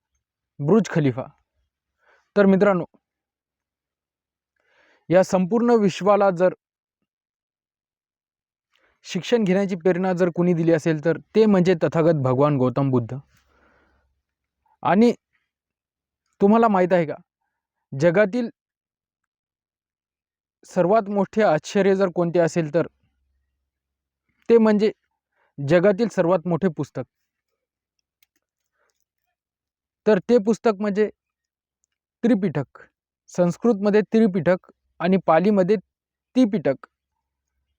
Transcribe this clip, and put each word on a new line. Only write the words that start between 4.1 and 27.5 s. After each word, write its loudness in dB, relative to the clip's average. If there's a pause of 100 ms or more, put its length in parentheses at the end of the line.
या 4
संपूर्ण 0
विश्वाला 2
जर 0 (2500)
शिक्षण -4
घेण्याची -2
प्रेरणा -2
जर 0
कुणी 0
दिली 0
असेल, -2
तर -2 (180)
ते 4
म्हणजे 2
तथागत 0
भगवान 0
गौतम -2
बुद्ध. -4 (1700)
आणि 2 (1300)
तुम्हाला 4
माहीत 0
आहे 0
का, -10 (760)
जगातील 0 (2250)
सर्वात 0
मोठे -4
आश्चर्य 0
जर -2
कोणते -2
असेल, -2
तर -2 (1600)
ते 6
म्हणजे 2 (640)
जगातील 0
सर्वात -2
मोठे -2
पुस्तक. -8 (3000)